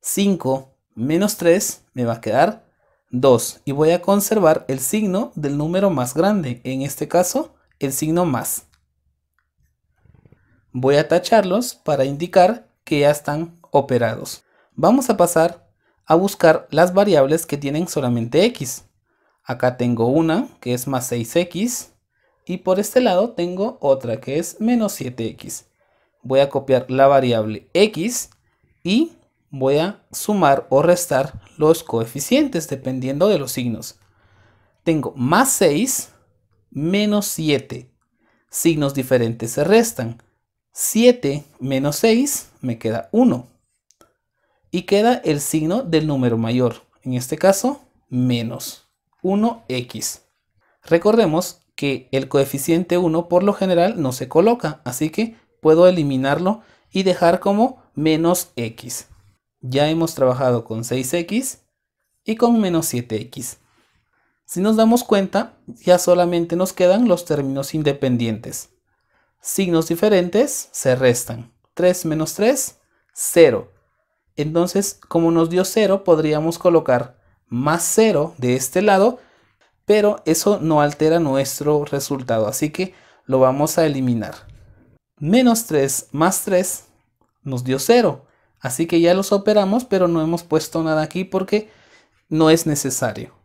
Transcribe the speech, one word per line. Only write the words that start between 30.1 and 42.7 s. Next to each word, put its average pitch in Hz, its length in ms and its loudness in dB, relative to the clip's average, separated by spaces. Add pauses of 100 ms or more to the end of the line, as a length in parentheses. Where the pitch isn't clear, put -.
sumar 156 580 0
o 139 120 4
restar 160 580 0 (160)
los 156 260 2
coeficientes 160 880 -2
dependiendo 131 580 -4
de 196 140 2
los 127 100 -8
signos. 120 480 -8 (840)
Tengo 156 320 0
más 170 340 2
seis 190 600 0 (580)
menos 202 560 -2
siete. 135 640 -4 (560)
Signos 151 460 0
diferentes 120 560 0
se 147 140 -2
restan. 175 580 0 (500)
Siete 220 720 2 (140)
menos 135 380 -2
seis 233 640 0
me 127 180 -6